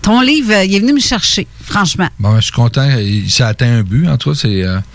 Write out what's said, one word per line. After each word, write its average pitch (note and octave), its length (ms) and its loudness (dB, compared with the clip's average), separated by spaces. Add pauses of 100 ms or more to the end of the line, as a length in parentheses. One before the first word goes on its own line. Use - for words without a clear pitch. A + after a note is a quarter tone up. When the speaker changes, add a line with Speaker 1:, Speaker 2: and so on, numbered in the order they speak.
Speaker 1:
ton A#3 200 4
livre, C4 320 2
euh, G3 100 2
il F#3+ 120 0
est G3 40 2
venu B3+ 140 2
me C#4 60 2
chercher, - 460 -2 (160)
franchement. F#3+ 460 -2 (100)
Speaker 2:
Bon, G#2+ 180 2
je A2+ 60 2
suis - 100 -2
content, C3 360 0 (100)
il, G2+ 320 -2
ça A#2+ 180 0
a - 20 0
atteint A#2+ 200 0
un A#2 120 2
but, A#2 260 0
en C#3+ 80 0
tout C#3+ 140 -2
cas, D3 100 -2
c'est, G2 220 -2
euh, F#2 160 -2 (160)